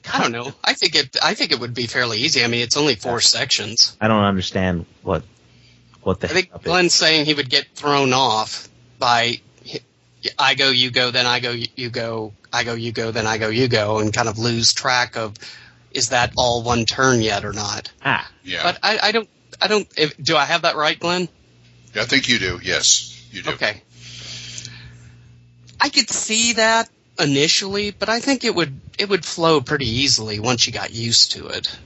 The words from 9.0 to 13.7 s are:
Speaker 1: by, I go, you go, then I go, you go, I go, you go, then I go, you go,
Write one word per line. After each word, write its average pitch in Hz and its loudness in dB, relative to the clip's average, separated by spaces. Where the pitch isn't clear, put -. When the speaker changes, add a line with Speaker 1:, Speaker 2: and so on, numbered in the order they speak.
Speaker 1:
by, 120 2
I 139 4
go, 135 2
you 127 2
go, 123 2
then 123 0
I 123 0
go, 120 -4
you 120 -8
go, 113 -6
I 120 0
go, 117 -2
you 117 -6
go, 113 -2
then 110 -2
I 110 0
go, 110 -2
you 120 2
go, 107 2